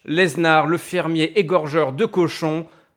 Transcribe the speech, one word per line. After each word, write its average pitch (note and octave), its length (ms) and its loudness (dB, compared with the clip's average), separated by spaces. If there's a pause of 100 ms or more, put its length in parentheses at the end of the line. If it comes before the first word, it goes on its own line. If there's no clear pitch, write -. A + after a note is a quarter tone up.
Lesnar, D#3+ 600 2
le E3 100 0
fermier E3 600 -2
égorgeur D#3 540 0
de D#3 120 -2
cochons, E3 640 -2 (300)